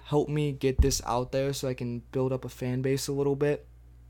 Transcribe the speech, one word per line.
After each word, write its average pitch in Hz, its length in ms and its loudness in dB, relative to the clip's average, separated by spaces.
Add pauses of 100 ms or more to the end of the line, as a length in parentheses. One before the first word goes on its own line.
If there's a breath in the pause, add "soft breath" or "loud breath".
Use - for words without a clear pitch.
help 147 240 2
me 147 240 0
get 131 280 2
this 135 240 4
out 123 260 -2
there 135 220 0
so 135 160 -4
I 127 60 -2
can 120 260 -6 (100)
build 131 220 0
up 127 120 -4
a 123 40 -10
fan 127 340 -4
base 135 240 0
a 143 60 -2
little 139 240 2
bit. 147 300 0 (440)